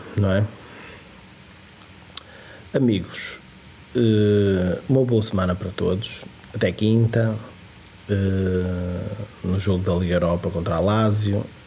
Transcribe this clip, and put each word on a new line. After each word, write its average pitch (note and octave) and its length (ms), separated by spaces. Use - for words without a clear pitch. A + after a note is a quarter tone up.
não G2 160
é? G2+ 120
Amigos, A2+ 640
eh, G#2 960
uma C3 160
boa A#2 180
semana F#2 320
para F#2 160
todos. F#2 540
Até G#2+ 200
quinta, A2+ 640
eh, F#2 920
no F#2 160
jogo F#2+ 240
da F2 100
Liga F2+ 220
Europa F2 340
contra E2 240
a E2 60
Lazio. G#2 640